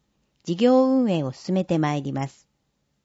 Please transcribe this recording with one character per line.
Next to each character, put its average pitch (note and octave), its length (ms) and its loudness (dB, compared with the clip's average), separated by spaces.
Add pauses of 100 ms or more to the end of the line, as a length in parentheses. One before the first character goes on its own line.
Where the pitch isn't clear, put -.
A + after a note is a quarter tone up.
(440)
事 F3 120 -4
業 B3+ 300 4
運 B3+ 260 2
営 D#3+ 100 0
を C3 100 -6
進 - 220 -6
め F#3 120 -2
て E3 120 -2
ま D3 160 0
い C#3+ 80 -4
り C#3 120 -8
ま C3+ 140 -4
す。 - 200 -20 (560)